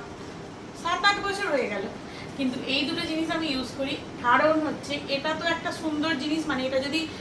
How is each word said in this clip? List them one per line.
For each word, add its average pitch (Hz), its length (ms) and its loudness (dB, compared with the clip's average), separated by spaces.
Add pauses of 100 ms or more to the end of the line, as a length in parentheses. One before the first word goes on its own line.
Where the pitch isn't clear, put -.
(840)
সাত 359 220 2
আট 403 200 4
বছর 392 220 0
হয়ে 262 200 2
গেল, 202 140 -2 (560)
কিন্তু 262 260 0
এই 277 220 0
দুটো 339 160 0
জিনিস 320 300 0
আমি 320 160 0
ইউজ 262 200 0 (100)
করি। 277 200 -2 (260)
কারণ 294 360 6
হচ্ছে, 285 400 -2 (100)
এটা 277 300 0
তো 330 60 -4
একটা 330 260 0
সুন্দর 311 440 0
জিনিস, 302 320 0
মানে, 262 180 0
এটা 262 140 2
যদি 311 280 0 (140)